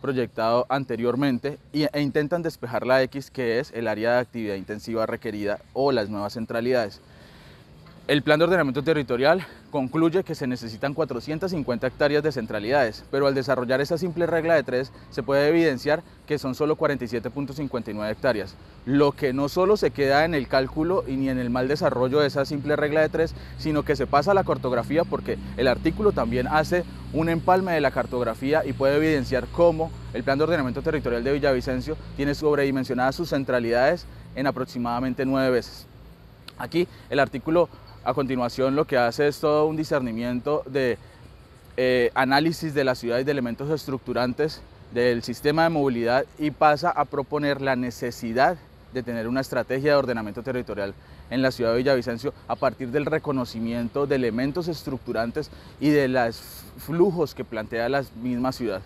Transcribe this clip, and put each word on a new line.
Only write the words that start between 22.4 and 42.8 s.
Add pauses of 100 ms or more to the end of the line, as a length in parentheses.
simple
regla
de
tres, (240)
sino
que
se
pasa
a
la
cartografía,
porque (180)
el
artículo
también
hace (280)
un
empalme
de
la
cartografía
y
puede
evidenciar
cómo (240)
el
Plan
de
Ordenamiento
Territorial
de
Villavicencio (180)
tiene
sobredimensionadas
sus
centralidades (300)
en
aproximadamente
nueve
veces. (720)
Aquí (220)
el
artículo (360)
a
continuación
lo
que
hace
es
todo
un
discernimiento
de, (760)
eh,
análisis
de